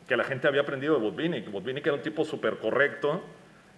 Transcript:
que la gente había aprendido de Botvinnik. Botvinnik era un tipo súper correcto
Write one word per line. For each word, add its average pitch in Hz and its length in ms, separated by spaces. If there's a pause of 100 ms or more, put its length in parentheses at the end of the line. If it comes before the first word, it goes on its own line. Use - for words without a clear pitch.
que 127 80
la 113 80
gente 131 240
había 143 140
aprendido 143 320
de 131 60
Botvinnik. 110 500
Botvinnik 123 360
era 143 100
un 139 60
tipo 156 220
súper 110 340
correcto 143 640 (560)